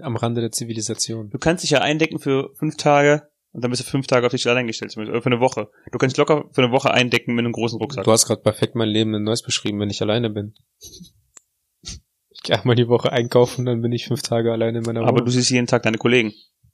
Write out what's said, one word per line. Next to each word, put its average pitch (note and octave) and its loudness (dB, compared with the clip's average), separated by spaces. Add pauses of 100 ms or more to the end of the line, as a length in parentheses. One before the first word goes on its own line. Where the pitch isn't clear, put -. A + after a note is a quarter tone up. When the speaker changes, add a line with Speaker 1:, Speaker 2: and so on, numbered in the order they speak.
Speaker 1:
am C#3+ -6
Rande A#2 -2
der A2+ -4
Zivilisation. A2+ -8
Speaker 2:
Du A2+ -10
kannst E3+ 0
dich E3 0
ja C#3 4
eindecken D#3 0
für C3+ -2
fünf D#3 -4
Tage D3 4 (240)
und A#2+ -10
dann B2 0
bist B2 -4
du - -14
fünf C#3 -2
Tage B2 2
auf A#2+ 2
dich B2+ -2
allein B2 2
gestellt, A2 -8
zumindest, G#2+ -8
oder A#2 0
für C3 0
eine A#2+ 2
Woche. A#2 0 (220)
Du A#2+ -6
kannst C3 0
locker D3 2
für C3+ 2
eine A#2+ -2
Woche B2+ 2
eindecken B2 2
mit A#2 0
einem A#2 -2
großen A2+ -4
Rucksack. G2+ -6
Speaker 1:
Du A2 4
hast A2 4
grad - -2
perfekt - 0
mein A2+ 0
Leben G#2+ 0
in G#2 -2
Neuss A2 -2
beschrieben, - -4
wenn G#2 0
ich - -6
alleine A2+ 0
bin. G#2 -8 (1300)
Ich - -20
geh - 0
einmal A#2+ 2
die A#2 2
Woche A#2+ 2
einkaufen, B2 2
dann A#2+ -2
bin A#2 0
ich A#2+ -4
fünf A#2 -2
Tage A#2 0
alleine A2+ -2
in A2+ -6
meiner A#2 -4
Speaker 2:
Aber B2 2
Speaker 1:
Wohnung. A#2 2
Speaker 2:
du B2 0
siehst B2 2
jeden B2 2
Tag A#2+ 2
deine A2+ 0
Kollegen. A#2 2 (400)